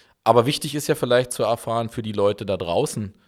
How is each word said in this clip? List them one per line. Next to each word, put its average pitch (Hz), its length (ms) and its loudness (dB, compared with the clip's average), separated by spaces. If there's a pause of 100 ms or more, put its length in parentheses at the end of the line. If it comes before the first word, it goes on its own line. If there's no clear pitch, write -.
(240)
Aber 113 220 6
wichtig 147 280 -4
ist 147 120 -6
ja 156 80 2
vielleicht 127 380 2
zu - 100 -4
erfahren 113 480 -2
für - 100 -8
die 110 120 -8
Leute 101 340 0
da 98 100 -2
draußen, 95 560 -2 (160)